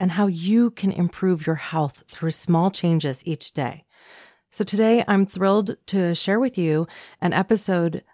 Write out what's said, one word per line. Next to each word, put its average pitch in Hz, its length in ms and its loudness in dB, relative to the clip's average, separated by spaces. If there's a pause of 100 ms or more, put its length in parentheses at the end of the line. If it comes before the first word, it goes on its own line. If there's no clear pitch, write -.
and 185 120 0
how 202 140 2
you 202 440 2
can 190 220 -2
improve 175 540 -2
your 160 100 0
health 151 520 -4
through 160 220 -6
small 170 400 2
changes 156 560 -2
each - 260 -6
day. 143 320 -6 (640)
So - 160 -6
today, 220 420 2
I'm 196 200 4
thrilled 196 500 0 (120)
to 180 260 0
share 196 260 0
with 254 160 -2
you 160 300 0 (340)
an 175 140 0
episode 180 680 0 (120)